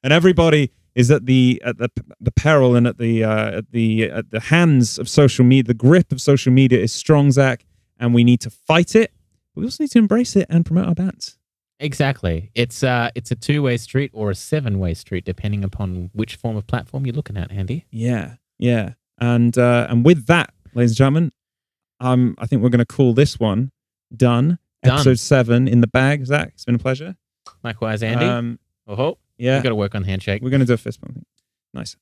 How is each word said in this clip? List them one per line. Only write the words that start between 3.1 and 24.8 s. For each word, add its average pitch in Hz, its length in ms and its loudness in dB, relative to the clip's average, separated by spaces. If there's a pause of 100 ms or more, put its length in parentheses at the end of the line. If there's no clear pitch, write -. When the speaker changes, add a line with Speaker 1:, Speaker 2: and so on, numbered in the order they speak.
Speaker 1:
uh, 107 340 -2
at 110 120 -12
the, 110 400 0
at 110 200 -10
the 110 100 -6
hands 156 580 2
of - 100 -10
social 135 360 4
media. 131 240 4
The 117 60 0
grip 151 380 4
of 131 80 -8
social 139 320 2
media 127 280 4
is 113 120 -2
strong, 143 380 2
Zach, 131 340 0 (340)
and 120 140 -2
we 120 120 4
need 120 160 4
to 110 100 -12
fight - 460 0
it. 220 160 0 (420)
But - 60 -12
we 214 80 -6
also 302 160 -6
need 277 80 -6
to 240 80 4
embrace 220 360 0
it 190 140 0
and 170 160 2
promote 175 220 -2
our 170 60 -2
bands. - 420 -8 (440)
Speaker 2:
Exactly. 135 760 -4
It's, 120 260 -4
uh, 123 320 -2
it's 117 160 -12
a - 60 -4
two-way 139 400 -2
street 131 360 -4
or 104 180 -4
a 95 40 -4
seven-way 98 600 -4
street, - 300 -10
depending 101 380 -6
upon 90 500 -8
which 110 220 -8
form 113 220 -8
of 101 100 -8
platform 135 400 -8
you're 117 80 -6
looking 131 220 -10
at, - 160 -8
Andy. 101 400 -8
Speaker 1:
Yeah, 113 420 -6 (240)
yeah. 120 360 -2 (240)
And, 120 380 0
uh, 120 320 2
and 120 160 0
with 147 220 4
that, 165 260 0 (220)
ladies 120 160 2
and 110 60 -4
gentlemen, 139 360 0 (680)
um, 127 380 0
I 117 80 -8
think 117 180 -2
we're 123 60 2
gonna 120 140 2
call 123 300 0
this 139 240 0
one 113 320 -2 (460)
done. 127 420 2 (240)